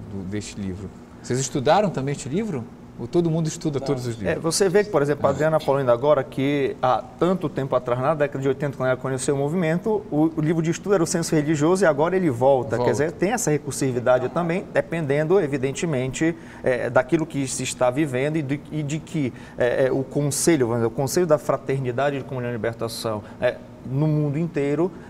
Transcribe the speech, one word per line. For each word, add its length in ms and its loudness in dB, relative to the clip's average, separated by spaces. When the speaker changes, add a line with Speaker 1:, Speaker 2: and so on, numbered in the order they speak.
Speaker 1:
do, 140 -8
deste 340 -8
livro. 300 -6
Vocês 160 -2
estudaram 500 2
também 220 -4
este 180 -8
livro? 340 -4
Ou 80 -8
todo 240 2
mundo 160 0
estuda 320 -4
Speaker 2:
Não. 80 -4
Speaker 1:
todos 180 -2
os 100 -4
livros? 200 -2
Speaker 3:
É, 40 -6
você 300 2
vê 140 4
que, 80 -4
por 100 4
exemplo, 240 0
a 40 6
Speaker 1:
Ah. 20 4
Speaker 3:
Adriana 280 2
falou 200 2
ainda 140 2
agora 300 4
que 580 0
há 200 2
tanto 320 0
tempo 260 -2
atrás, 240 0
na 140 2
década 280 0
de 60 0
oitenta, 300 -2
quando 120 0
ela 80 2
conheceu 360 -2
o 40 2
movimento, 720 0
o, 240 4
o 60 0
livro 200 2
de 80 0
estudo 260 0
era 80 4
o 40 2
senso 260 0
religioso 500 4
e 40 6
agora 280 2
ele 140 2
volta. 460 4
Speaker 1:
Volta. 100 0
Speaker 3:
Quer 60 4
dizer, 220 0
tem 180 0
essa 180 0
recursividade 800 0
também, 420 -2
dependendo, 680 2
evidentemente, 960 0
é, 260 0
daquilo 360 2
que 220 -4
se 160 -6
está 260 0
vivendo 480 0
e 60 0
de, 180 -4
e 120 -4
de 160 -4
que, 340 -4
é, 300 2
é, 40 2
o 120 0
conselho, 640 2
vamos 140 0
dizer, 120 2
o 20 -16
Conselho 300 0
da 140 4
Fraternidade 800 -2
de 60 -8
Comunhão 240 -6
e 40 -4
Libertação, 680 -4
é, 160 0
no 160 0
mundo 320 2
inteiro, 540 0